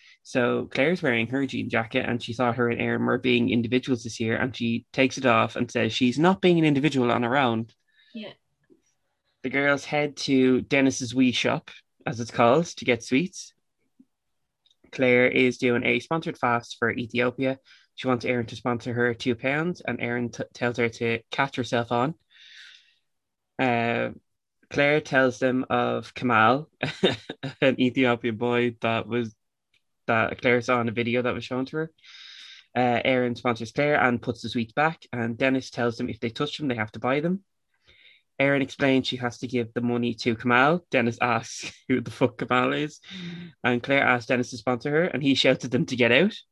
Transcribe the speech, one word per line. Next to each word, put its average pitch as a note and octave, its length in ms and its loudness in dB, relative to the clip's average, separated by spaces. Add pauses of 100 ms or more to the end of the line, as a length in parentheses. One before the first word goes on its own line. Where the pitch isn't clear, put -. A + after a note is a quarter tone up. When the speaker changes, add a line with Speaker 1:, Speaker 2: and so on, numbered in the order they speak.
(240)
Speaker 1:
so A#2+ 480 -2
Claire's E3 320 0
wearing A#2 240 0
her C3+ 180 -4
jean A2 240 -6
jacket, A2+ 380 -2
and A#2 160 -2
she - 100 -10
thought A#2 220 0
her A#2+ 140 0
and A#2 120 -4
Erin A#2 240 -2
were A#2+ 120 2
being A#2+ 320 2
individuals A#2+ 540 0
this A2 180 -10
year, A2+ 160 -2
and B2 180 -4
she A#2 380 -4
takes C3+ 240 0
it C3 80 -2
off A2+ 320 2
and A#2+ 120 -2
says A2+ 220 -2
she's B2 260 0
not F3+ 240 4
being F3 180 4
an D#3+ 60 4
individual C3+ 460 2
on A#2 120 2
her A#2+ 140 0
own. A#2 300 0 (460)
Speaker 2:
Yeah. G#3 180 -12 (1120)
Speaker 1:
The C3 60 -4
girls C#3+ 360 0
head D3 320 -2
to C3 440 4
Dennis's C3+ 520 0
wee B2+ 200 4
shop, A#2+ 360 -2 (360)
as A2 160 -6
it's A#2 100 -10
called, C3 340 4
to - 200 -12
get A#2+ 180 0
sweets. - 500 -4 (1400)
Claire B2+ 360 4
is B2+ 300 2
doing A#2+ 280 2
a A#2+ 140 0
sponsored E3 380 -6
fast A#2+ 420 -2
for A2+ 120 0
Ethiopia. B2 680 -2 (360)
She - 120 -8
wants A#2+ 160 0
Erin B2 220 -2
to - 100 -12
sponsor A#2+ 380 -4
her A#2+ 200 2
two A#2 220 -2
pounds, D3+ 460 -4
and A#2+ 180 -6
Erin A#2+ 300 -4
t-, A2 140 -8 (100)
tells A#2+ 240 -4
her A#2+ 100 2
to A2+ 320 -4 (120)
catch - 260 -2
herself A#2+ 340 -2
on. B2 220 0 (1500)
Uh, A#2 500 0 (580)
Claire C#3+ 320 2
tells C3 380 2
them B2+ 300 0
of A#2+ 440 -2
Kamal, B2 560 4 (460)
<laughs> - 460 -10
an C3 180 4
Ethiopian A#2+ 580 2
boy A#2+ 440 0
that A2+ 260 -2
was, A2+ 280 -4 (720)
that A2+ 340 0
Claire B2 200 4
saw B2 180 0
in A#2 80 -2
a A2+ 60 -4
video A#2+ 280 -2
that A#2+ 120 -2
was A#2 100 -8
shown C3 220 -6
to D#3 120 -10
her. D#3+ 140 -6 (840)
Uh, B2 280 0
Erin B2 320 0
sponsors A#2 380 -4
Claire D3 260 0
and B2 220 2
puts B2 200 -6
the A2+ 80 -8
sweets A#2 240 -4
back, D#3 280 -2 (100)
and A#2 260 -4
Dennis C3 320 0
tells A#2+ 280 -2
them B2 120 -6
if A#2 120 -10
they A#2 80 -4
touch D3 280 -6
them, D3+ 120 -4
they A#2+ 60 -2
have A2 180 -4
to A2+ 60 -14
buy C3+ 200 0
them. F3 220 -2 (960)
Erin C#3 220 2
explains C3+ 460 0
she C3 100 -6
has B2 220 -6
to C3 80 -8
give A#2 260 -4
the B2 80 -4
money A#2+ 320 0
to A2+ 240 -2
Kamal. C3 520 4
Dennis A#2 300 0
asks A#2 600 -2
<laughs> - 80 -20
who B2+ 100 2
the A2+ 120 -8
fuck - 260 0
Kamal B2+ 340 0
is, D3 300 -6 (600)
and B2 220 0
Claire C#3 200 2
asks B2 240 2
Dennis B2 240 0
to B2+ 60 -12
sponsor B2 320 -4
her, D3+ 140 2
and C#3 180 -2
he C#3 140 4
shouts C3 300 2
at A#2+ 60 -6
them B2 160 2
to B2 100 -4
get A#2 160 4
out. F3 200 4 (180)